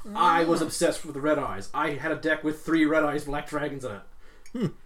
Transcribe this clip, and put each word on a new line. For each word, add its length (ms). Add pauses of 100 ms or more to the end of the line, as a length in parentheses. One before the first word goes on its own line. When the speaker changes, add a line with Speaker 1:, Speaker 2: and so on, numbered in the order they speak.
(160)
Speaker 1:
I 300
was 160
Speaker 2:
Mm. 20
Speaker 1:
obsessed 420
with 80
the 80
red 160
eyes. 360
I 180
had 200
a 40
deck 280
with 200
three 220
red 180
eyes 220
black 220
dragons 380
in 60
it. 100 (520)
Speaker 2:
Hmm. 120 (200)